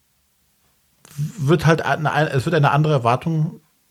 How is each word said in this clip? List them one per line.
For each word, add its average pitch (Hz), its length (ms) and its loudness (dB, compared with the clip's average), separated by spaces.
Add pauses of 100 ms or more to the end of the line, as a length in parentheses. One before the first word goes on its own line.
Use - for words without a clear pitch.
(1160)
wird 147 500 -2
halt 160 160 2
eine, 143 480 -2
es 131 140 -2
wird 165 100 -2
eine 147 160 4
andere 151 240 2
Erwartung 151 680 -2 (300)